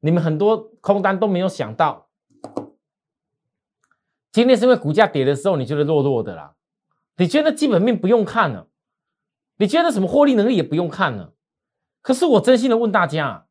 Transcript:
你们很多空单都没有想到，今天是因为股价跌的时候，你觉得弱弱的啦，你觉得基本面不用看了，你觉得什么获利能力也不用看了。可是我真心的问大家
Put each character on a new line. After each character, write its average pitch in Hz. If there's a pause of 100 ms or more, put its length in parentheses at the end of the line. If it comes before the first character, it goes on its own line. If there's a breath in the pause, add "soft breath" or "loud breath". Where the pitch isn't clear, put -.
你 151
们 170
很 156
多 208 (220)
空 202
单 190
都 214
没 185
有 185
想 120
到， - (2250)
今 233
天 254
是 202
因 254
为 247
股 151
价 196
跌 139
的 139
时 139
候， 185
你 135
觉 123
得 147
弱 147
弱 135
的 95
啦， 76 (600)
你 180
觉 302
得 302
基 302
本 196
面 220
不 185
用 226
看 208
了， 98 (880)
你 208
觉 294
得 339
什 214
么 185
获 294
利 277
能 214
力 254
也 170
不 -
用 170
看 160
了。 95 (680)
可 -
是 262
我 247
真 254
心 247
的 226
问 233
大 185
家 139